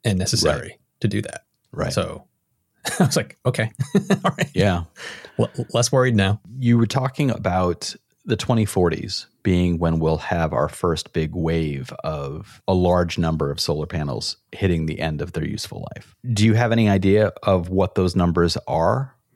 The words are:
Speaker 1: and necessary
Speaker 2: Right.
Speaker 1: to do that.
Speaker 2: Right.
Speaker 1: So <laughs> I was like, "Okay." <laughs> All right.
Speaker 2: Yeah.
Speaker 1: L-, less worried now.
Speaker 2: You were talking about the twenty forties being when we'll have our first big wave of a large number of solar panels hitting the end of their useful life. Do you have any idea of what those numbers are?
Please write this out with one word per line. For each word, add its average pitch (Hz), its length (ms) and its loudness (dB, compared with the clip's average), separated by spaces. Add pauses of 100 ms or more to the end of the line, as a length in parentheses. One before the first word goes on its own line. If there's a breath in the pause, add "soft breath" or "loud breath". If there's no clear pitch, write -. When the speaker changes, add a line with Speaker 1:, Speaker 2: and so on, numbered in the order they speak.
Speaker 1:
and 98 120 0
necessary 90 520 0
Speaker 2:
Right. - 100 -20 (220)
Speaker 1:
to 113 80 0
do 101 140 -2
that. - 180 -14 (320)
Speaker 2:
Right. - 180 -6
Speaker 1:
So - 320 -6 (340)
<laughs> - 440 -12
I - 40 6
was - 120 0
like, - 280 -6
"Okay." 123 260 -2 (120)
<laughs> 196 260 -2 (140)
All 190 140 0
right. 180 180 -2
Speaker 2:
Yeah. 90 280 2 (540 loud breath)
Speaker 1:
L-, 113 140 0 (220)
less 123 180 0
worried 127 240 4
now. 104 240 2 (180)
Speaker 2:
You 120 200 4
were 113 100 4
talking 131 420 0
about 90 640 -2 (320)
the 131 120 0
twenty 113 280 2
forties - 600 -2 (180)
being 90 360 2
when 82 200 2
we'll 80 180 2
have 82 340 -2
our 73 160 0
first - 460 -4
big 80 200 -2
wave 80 600 -2 (100)
of 71 640 -8
a 95 60 2
large 90 440 2
number 80 320 0
of 69 120 -6
solar 76 240 -2
panels 71 500 -6 (160)
hitting 85 340 0
the 78 140 -4
end 78 220 -4
of 90 100 -8
their 78 140 -4
useful - 500 -8
life. - 180 -20 (200)
Do 101 120 4
you 113 80 6
have 113 200 2
any 113 160 4
idea 98 380 4 (160)
of 90 260 2
what 92 260 0
those 92 220 2
numbers 87 400 2 (100)
are? 101 480 0 (200)